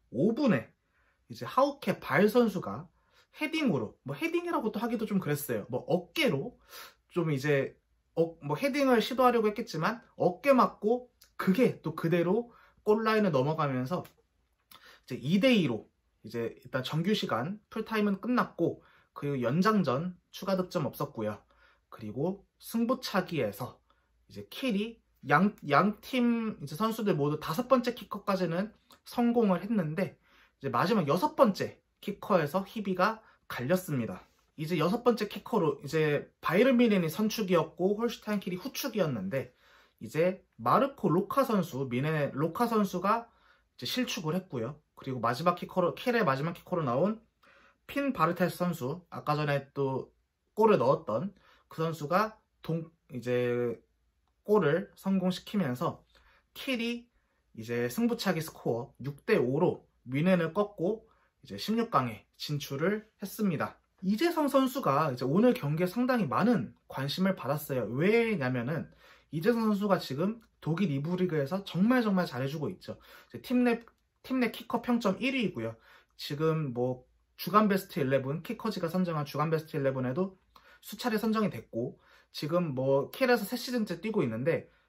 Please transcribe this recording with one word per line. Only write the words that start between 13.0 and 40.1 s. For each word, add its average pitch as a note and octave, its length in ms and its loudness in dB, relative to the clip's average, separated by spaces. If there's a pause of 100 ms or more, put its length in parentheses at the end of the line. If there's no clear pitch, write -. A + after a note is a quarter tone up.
넘어가면서 C#3+ 720 0 (1000)
이제 B2+ 120 -10
이 D#3 260 2
대 C4 120 6
이로 C3 360 2 (340)
이제 A#2 400 -6
일단 C3 200 -4
정규 E3 300 0
시간 F3+ 460 -2 (100)
풀타임은 G#3 520 -2
끝났고 G3+ 600 -2 (320)
그 C#3+ 280 -4
연장전 F3 760 2 (140)
추가 F#3+ 260 -2
득점 F#3 300 -2
없었고요. G#2+ 500 -6 (520)
그리고 C3+ 580 -6 (100)
승부차기에서 F3+ 1200 -4 (480)
이제 - 220 -16
킬이 A3+ 500 -4 (300)
양, F3+ 260 4 (140)
양 F3+ 320 4
팀 A#3 640 0
이제 D3+ 120 -10
선수들 G#3+ 400 0
모두 D3 240 0
다섯 D#3+ 280 -4
번째 B3 260 4
키커까지는 F#3 800 -2 (320)
성공을 A#3 560 2
했는데 F#3+ 580 -2 (380)
이제 C3+ 120 -6
마지막 D#3+ 380 2
여섯 F#3+ 280 2
번째 G3 440 2 (220)
키커에서 F#3+ 680 0
희비가 G3 540 -2 (260)
갈렸습니다. B2+ 800 -2 (300)
이제 D#3 220 -4
여섯 F#3 240 0
번째 A3 240 2
키커로 - 560 -2
이제 D3 580 0
바이에른 A#3+ 360 4
뮌헨이 G#3 300 4
선축이었고 F#3 880 0
홀슈타인 G#3+ 440 -4
킬이 F#3 180 -6
후축이었는데 E3 960 -4 (460)
이제 E3 440 -2 (120)